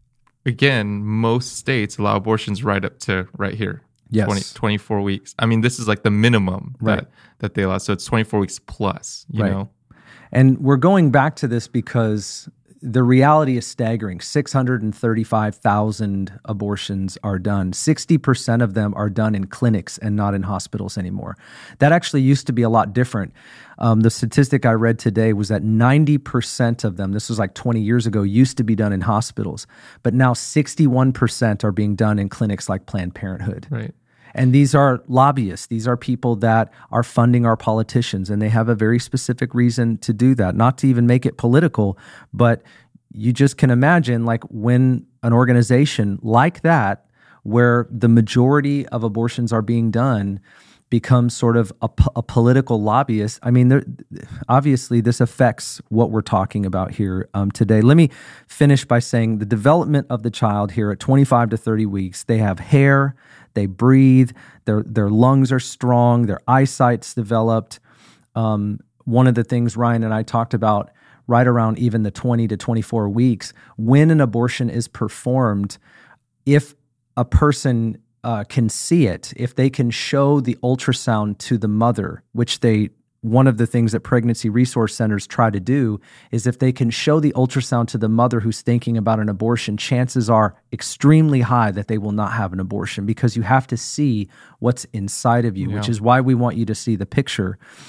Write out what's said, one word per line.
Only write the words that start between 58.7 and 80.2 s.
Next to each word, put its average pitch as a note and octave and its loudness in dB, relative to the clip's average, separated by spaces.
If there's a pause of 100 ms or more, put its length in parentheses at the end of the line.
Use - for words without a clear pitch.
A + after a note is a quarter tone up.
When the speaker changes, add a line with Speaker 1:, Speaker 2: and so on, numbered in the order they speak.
Speaker 2:
by A#2+ 2
saying A2+ -2
the G#2 -4
development C3+ 2
of A#2+ -6
the A2+ -2
child G#2 -2
here G#2 -2
at F#2+ -8
twenty-five C3 2
to A2+ -2
thirty A2 -2
weeks, F#2+ -6
they A2+ 0
have G2+ -2
hair, C#3 2 (400)
they G2+ -2
breathe, B2+ 4 (320)
their, G#2+ 0
their G#2+ -2
lungs B2+ 4
are B2+ 0
strong, A#2+ 0
their G2+ -6
eyesight's B2+ 0
developed. A2+ -2 (560)
Um, G#2 -2 (240)
one B2+ 4
of A#2 2
the A#2 0
things A#2+ -2
Ryan A#2 0
and A2 -2
I A2 -2
talked A2+ -4
about G#2+ 0 (380)
right B2 4
around A#2 0
even A2+ 0
the G#2 -2
twenty A#2 -2
to G2+ -4
twenty-four A2 -4
weeks, A#2 0 (240)
when C#3 4
an D#3 4
abortion A#2+ 0
is A#2 -4
performed, G#2+ -2 (680)
if C#3+ 2 (420)
a B2 0
person, B2 0 (260)
uh, A2+ -6
can A#2 0
see E3 2
it, - -6
if A#2+ -6
they C3 2
can B2 -2
show C#3 0